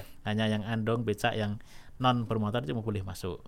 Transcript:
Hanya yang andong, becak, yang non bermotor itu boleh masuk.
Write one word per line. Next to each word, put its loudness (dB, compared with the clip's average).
Hanya 2
yang 0
andong, 2
becak, 2
yang 0
non 4
bermotor 2
itu -2
boleh -2
masuk. -6